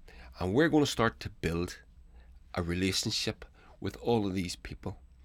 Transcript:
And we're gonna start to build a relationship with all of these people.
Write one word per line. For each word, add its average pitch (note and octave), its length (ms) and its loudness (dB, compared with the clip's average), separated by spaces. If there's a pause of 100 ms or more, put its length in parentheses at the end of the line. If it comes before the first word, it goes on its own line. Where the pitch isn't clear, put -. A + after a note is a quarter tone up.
(400)
And F2+ 140 0
we're D#3 160 6
gonna D3 160 6
start - 340 2
to - 100 -8
build E2+ 500 -2 (720)
a F2+ 100 -2
relationship F#2 800 -2 (380)
with - 160 -6
all A#2 280 2
of F#2 80 0
these F2+ 220 -2
people. - 460 -10 (220)